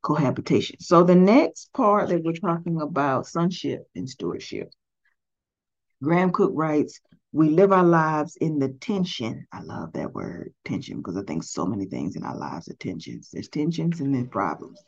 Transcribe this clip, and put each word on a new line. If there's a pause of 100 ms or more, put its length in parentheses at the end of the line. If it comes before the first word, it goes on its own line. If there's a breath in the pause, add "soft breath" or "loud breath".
cohabitation.
So
the
next
part
that
we're
talking
about,
sonship
and
stewardship. (1300)
Graham
Cook
writes, (320)
"We
live
our
lives
in
the
tension."
I
love
that
word, (100)
tension,
because
I
think
so
many
things
in
our
lives
are
tensions.
There's
tensions
and
then
problems.